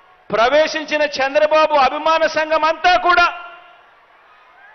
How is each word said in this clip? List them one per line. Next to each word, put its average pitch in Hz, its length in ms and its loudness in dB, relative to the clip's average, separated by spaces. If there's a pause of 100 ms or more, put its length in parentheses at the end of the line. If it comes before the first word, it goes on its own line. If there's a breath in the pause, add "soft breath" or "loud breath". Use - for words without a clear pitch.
(340)
ప్రవేశించిన 302 680 0 (160)
చంద్రబాబు 302 560 0 (120)
అభిమాన 311 360 -2 (160)
సంఘం 311 340 -2
అంతా 349 220 2 (120)
కూడా 349 220 4 (1500)